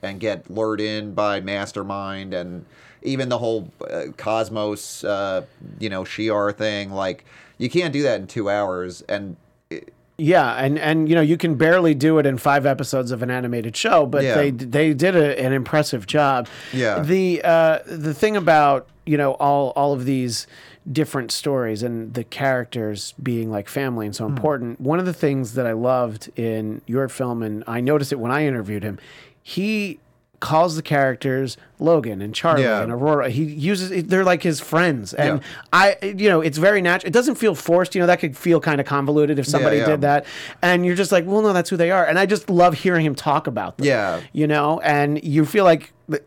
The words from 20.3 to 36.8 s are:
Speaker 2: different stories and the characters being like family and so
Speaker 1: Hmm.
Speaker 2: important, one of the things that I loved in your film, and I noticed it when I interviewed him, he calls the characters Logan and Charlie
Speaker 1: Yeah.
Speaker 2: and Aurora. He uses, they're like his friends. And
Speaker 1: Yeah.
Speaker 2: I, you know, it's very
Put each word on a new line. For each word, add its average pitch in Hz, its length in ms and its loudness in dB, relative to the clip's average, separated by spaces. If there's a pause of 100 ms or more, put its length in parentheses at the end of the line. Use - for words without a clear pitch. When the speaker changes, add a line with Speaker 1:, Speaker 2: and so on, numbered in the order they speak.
Speaker 2:
different 135 420 -4
stories 120 500 -2
and 117 320 -6
the 120 100 -6
characters 120 1000 -4
being 117 280 -4
like 104 180 -6
family 123 380 -4
and 104 100 -8
so 113 100 -6
Speaker 1:
Hmm. 143 120 -4
Speaker 2:
important, 120 420 -4
one 151 200 0
of 185 80 -2
the 175 60 -4
things 135 420 -2
that 127 100 -2
I 113 80 -2
loved 120 640 -2
in 110 480 -4
your 127 240 -2
film, 123 320 -6
and 107 260 -6
I 117 140 -4
noticed 139 300 0
it 139 80 -4
when 117 120 -4
I 151 140 0
interviewed 107 380 -4
him, 101 160 -8 (420)
he 202 580 -4 (400)
calls 160 360 2
the 156 80 -6
characters 135 760 0 (220)
Logan 127 420 2
and 104 120 -8
Charlie 156 300 2
Speaker 1:
Yeah. 110 180 2
Speaker 2:
and 113 100 -4
Aurora. 135 380 0
He 127 140 -2
uses, 180 600 -4
they're 185 180 2
like 180 200 2
his 160 160 0
friends. 156 540 0
And 147 280 0
Speaker 1:
Yeah. - 60 -18 (260)
Speaker 2:
I, 190 280 6
you 202 280 0
know, 165 120 4
it's 151 160 0
very 196 240 4